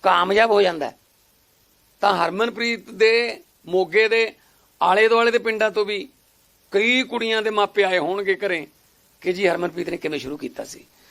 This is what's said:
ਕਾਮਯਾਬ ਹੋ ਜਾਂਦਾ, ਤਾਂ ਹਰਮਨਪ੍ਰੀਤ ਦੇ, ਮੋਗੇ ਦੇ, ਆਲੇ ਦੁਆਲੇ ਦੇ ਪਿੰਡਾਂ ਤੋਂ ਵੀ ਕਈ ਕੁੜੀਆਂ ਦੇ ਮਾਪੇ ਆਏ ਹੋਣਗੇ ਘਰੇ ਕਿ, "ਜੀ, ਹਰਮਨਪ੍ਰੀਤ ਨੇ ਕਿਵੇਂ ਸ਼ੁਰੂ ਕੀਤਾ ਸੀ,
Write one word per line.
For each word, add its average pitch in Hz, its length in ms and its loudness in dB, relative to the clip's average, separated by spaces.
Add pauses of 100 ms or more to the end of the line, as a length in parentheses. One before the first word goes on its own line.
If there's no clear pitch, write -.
ਕਾਮਯਾਬ 190 480 2
ਹੋ 202 120 4
ਜਾਂਦਾ, 165 300 -2 (1080)
ਤਾਂ 185 240 2
ਹਰਮਨਪ੍ਰੀਤ 226 680 -4
ਦੇ, 226 500 0 (260)
ਮੋਗੇ 185 420 2
ਦੇ, 226 240 0 (500)
ਆਲੇ 196 260 4
ਦੁਆਲੇ 233 220 4
ਦੇ 233 80 2
ਪਿੰਡਾਂ 220 320 -2
ਤੋਂ 208 140 -2
ਵੀ 196 240 -6 (600)
ਕਈ 233 320 2
ਕੁੜੀਆਂ 226 400 -4
ਦੇ 220 80 -4
ਮਾਪੇ 202 340 0
ਆਏ 185 140 0
ਹੋਣਗੇ 190 360 -2
ਘਰੇ 185 320 -4 (540)
ਕਿ, 180 120 -2
"ਜੀ, 185 160 0
ਹਰਮਨਪ੍ਰੀਤ 170 400 -2
ਨੇ 170 80 -6
ਕਿਵੇਂ 151 240 -6
ਸ਼ੁਰੂ 135 160 -10
ਕੀਤਾ - 280 -12
ਸੀ, - 220 -20 (240)